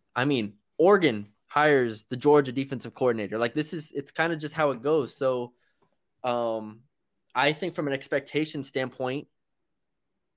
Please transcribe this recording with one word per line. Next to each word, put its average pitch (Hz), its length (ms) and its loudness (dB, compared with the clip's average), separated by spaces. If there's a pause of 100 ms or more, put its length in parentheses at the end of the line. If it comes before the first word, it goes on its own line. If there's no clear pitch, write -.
(140)
I 123 100 0
mean, 120 340 -2 (200)
Oregon 156 540 4 (140)
hires 135 580 2
the 127 120 -8
Georgia 143 360 4
defensive 131 420 -6
coordinator. 110 440 0
Like, 117 160 0
this 151 180 -4
is, 160 200 -10
it's 139 200 -10
kinda 165 240 -2
just 151 180 -10
how 151 180 2
it 117 100 -8
goes. 143 340 0
So, 127 380 -2 (680)
um, 117 600 -4 (520)
I 139 180 2
think 156 220 -6
from 151 140 -4
an 139 40 -2
expectation 147 720 -4
standpoint, 131 680 -6 (1080)